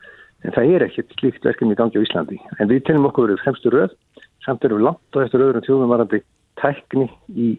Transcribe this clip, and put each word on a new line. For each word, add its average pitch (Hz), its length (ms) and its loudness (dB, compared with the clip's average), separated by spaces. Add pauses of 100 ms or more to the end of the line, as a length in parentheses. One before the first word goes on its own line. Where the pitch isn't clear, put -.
(440)
en - 100 -6
það 135 200 2
er 151 120 2
ekkert - 320 -10
slíkt - 280 -2
verkefni 113 280 0
í - 40 -8
gangi 113 200 0
á 107 60 2
Íslandi. - 340 -4 (200)
En 107 120 0
við 131 160 2
teljum 147 220 2
okkur 123 200 0
verið 95 160 -2
fremstu 127 260 -2
röð, 165 240 2 (480)
samt 123 240 -4
erum 107 140 0
við 123 80 4
langt - 280 -6
á 135 80 0
eftir 127 200 0
öðrum 123 220 0
þjóðum 131 260 2
varðandi 110 280 0 (360)
tækni 135 500 -2 (220)
í 120 180 -4 (120)